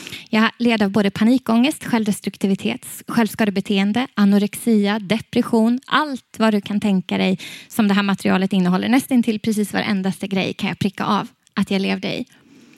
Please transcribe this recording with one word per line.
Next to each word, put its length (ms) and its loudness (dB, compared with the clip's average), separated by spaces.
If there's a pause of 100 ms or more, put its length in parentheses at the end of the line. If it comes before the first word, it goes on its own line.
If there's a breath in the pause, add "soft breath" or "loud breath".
(300 loud breath)
Jag 280 2
led 240 2
av 80 2
både 200 2
panikångest, 760 2
självdestruktivitet, 1200 -2
självskadebeteende, 1040 0
anorexia, 840 2
depression. 840 0
Allt 520 -4
vad 160 2
du 80 0
kan 180 -4
tänka 380 0
dig 220 0 (280 loud breath)
som 200 0
det 60 2
här 100 2
materialet 500 0
innehåller. 360 2
Nästan 340 2
till 160 -2
precis 340 -2
varendaste 540 -2
grej 260 -2
kan 160 -6
jag 100 -6
pricka 260 -4
av 220 -2 (260)
att 180 -2
jag 100 0
levde 380 -4
i. 60 -8 (520 loud breath)